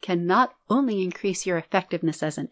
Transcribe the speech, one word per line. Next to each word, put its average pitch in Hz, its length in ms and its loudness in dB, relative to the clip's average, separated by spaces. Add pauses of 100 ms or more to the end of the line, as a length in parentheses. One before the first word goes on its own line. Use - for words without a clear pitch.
can 175 260 -2
not 226 260 2 (160)
only 226 320 2
increase 185 440 -4
your 180 120 0
effectiveness 170 640 -2
as 156 160 -4
an 139 140 -6